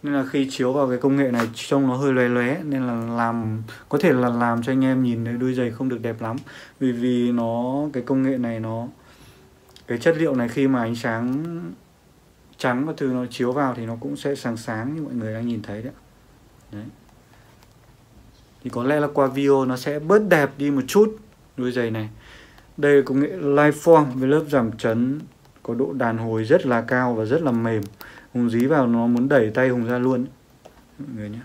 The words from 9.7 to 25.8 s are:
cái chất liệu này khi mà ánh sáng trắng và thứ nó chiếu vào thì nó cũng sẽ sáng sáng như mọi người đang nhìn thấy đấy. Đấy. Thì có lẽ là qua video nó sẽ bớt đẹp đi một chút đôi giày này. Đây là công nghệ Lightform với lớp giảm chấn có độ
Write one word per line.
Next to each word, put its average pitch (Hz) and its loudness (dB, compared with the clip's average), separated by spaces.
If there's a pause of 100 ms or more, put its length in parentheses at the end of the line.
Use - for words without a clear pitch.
cái 120 -4
chất 160 2
liệu 156 0
này 120 0
khi 135 0
mà 131 2
ánh 117 -2
sáng 120 -4 (1120)
trắng 127 -2
và 160 -6
thứ 151 -4
nó 127 -2
chiếu 123 -2
vào 135 -2
thì 117 -8
nó 117 -8
cũng 143 -8
sẽ 143 -4
sáng 123 -6
sáng 117 -6
như 160 -6
mọi 135 -8
người 110 -4
đang 113 -6
nhìn 117 -4
thấy 107 -10
đấy. 127 -10 (800)
Đấy. 104 -14 (1800)
Thì 127 -6
có 120 -4
lẽ 147 2
là 147 0
qua 139 4
video 135 2
nó 127 -2
sẽ 147 -4
bớt 196 2
đẹp 151 4
đi 143 0
một 139 0
chút 214 4 (400)
đôi 123 -4
giày 120 -2
này. 110 -6 (680)
Đây 143 6
là 139 8
công 135 0
nghệ 151 -2
Lightform 151 6 (100)
với 131 0
lớp 151 4
giảm 123 2
chấn 123 0 (420)
có 117 -6
độ 127 -2